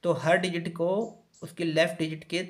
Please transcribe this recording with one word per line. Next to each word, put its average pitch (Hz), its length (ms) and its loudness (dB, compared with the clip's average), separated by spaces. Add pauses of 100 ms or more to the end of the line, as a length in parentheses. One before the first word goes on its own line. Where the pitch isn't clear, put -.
तो 175 100 2
हर 160 240 4
डिजिट 170 320 -2
को 170 160 -2 (560)
उसके - 220 -8
left 165 340 2
digit 156 260 -4
के 170 260 -4